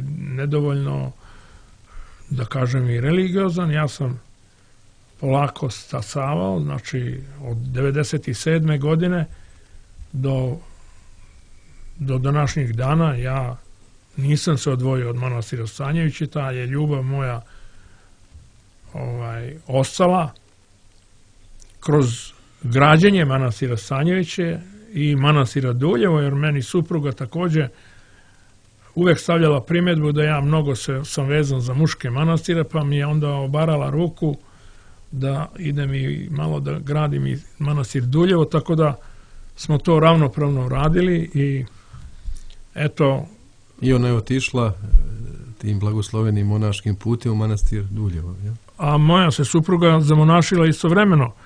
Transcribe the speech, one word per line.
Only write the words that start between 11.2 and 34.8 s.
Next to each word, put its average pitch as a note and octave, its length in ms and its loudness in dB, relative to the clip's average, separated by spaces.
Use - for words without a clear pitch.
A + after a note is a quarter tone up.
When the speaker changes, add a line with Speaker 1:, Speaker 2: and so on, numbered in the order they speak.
Speaker 1:
do C3 200 -4
današnjih C#3 560 0
dana D3 400 0
ja B2 420 -4
nisam C#3+ 420 0
se - 120 -2
odvojio B2+ 400 -2
od A#2+ 60 -4
manastira A#2+ 500 -6
Stanjevića, D3 600 -2
ta C3+ 240 -4
je B2+ 160 -6
ljubav C#3+ 360 -2
moja, C3 400 -4
ovaj, B2 640 -10
ostala D#3 680 0
kroz C#3 500 0
građenje D#3 600 6
manastira C3 520 -2
Stanjeviće E3+ 840 -2
i D3 240 0
manastira C3+ 560 2
Duljevo, E3 480 2
jer C#3+ 140 0
meni D3 280 0
supruga D#3 500 -2
takođe D#3 560 -2
uvek E3+ 240 4
stavljala D#3+ 420 2
primedbu E3 520 2
da D3+ 100 2
ja D3+ 180 0
mnogo C#3+ 360 0
se, C3+ 280 -4
sam C#3 220 -4
vezan C#3 340 0
za B2 140 -2
muške C#3 360 0
manastire, D#3+ 540 0
pa D#3 200 -2
mi C#3+ 120 0
je C#3+ 100 0
onda D3+ 220 0
obarala C#3+ 640 0
ruku D#3 460 -2